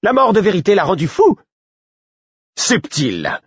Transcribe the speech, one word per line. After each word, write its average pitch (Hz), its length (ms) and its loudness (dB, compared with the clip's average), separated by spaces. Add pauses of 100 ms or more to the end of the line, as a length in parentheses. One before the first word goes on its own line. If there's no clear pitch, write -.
La 214 100 0
mort 262 180 2
de 208 80 4
vérité 202 360 2
l'a 185 80 2
rendu 160 240 -2
fou! 392 320 2 (1160)
Subtil! 117 920 -4